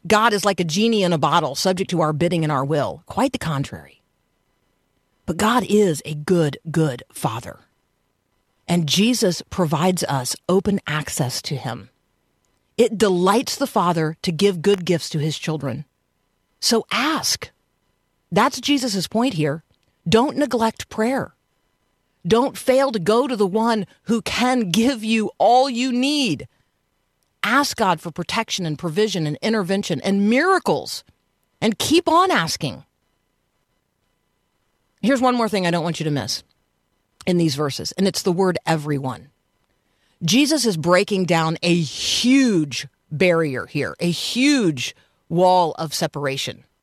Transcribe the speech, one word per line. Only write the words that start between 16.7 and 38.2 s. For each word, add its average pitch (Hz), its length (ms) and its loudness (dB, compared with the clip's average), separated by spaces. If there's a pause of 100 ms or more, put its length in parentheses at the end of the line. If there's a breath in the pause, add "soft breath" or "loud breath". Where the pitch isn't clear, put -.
ask. 269 580 -2 (800)
That's 240 300 2
Jesus's 240 480 -2
point 233 280 -2
here. 151 280 -2 (420)
Don't 233 300 2
neglect 226 540 -2
prayer. 233 440 -4 (920)
Don't 226 300 2
fail 269 340 2
to 220 80 -4
go 226 280 2
to 247 80 -2
the 202 120 2
one 220 400 0 (160 soft breath)
who 220 180 0
can 240 500 0
give 226 320 2
you 220 340 0
all 247 320 4
you 247 220 -2
need. 247 560 -2 (960)
Ask 254 340 0
God 185 240 0
for 170 100 -10
protection 185 540 -6
and 151 120 -4
provision 175 480 -2
and 147 160 -4
intervention 196 600 -2
and 202 280 2
miracles, 285 760 0 (560)
and 220 180 0
keep 339 300 2
on 359 200 4
asking. 165 540 -2 (2250)
Here's 240 200 2
one 247 140 2
more 233 120 0
thing 190 180 -2
I 170 60 2
don't 170 120 0
want 165 160 -4
you 165 40 -6
to 156 80 -2
miss - 320 -4 (840)
in 180 120 2
these 160 180 2
verses, 151 380 -6
and 190 140 0
it's - 160 -4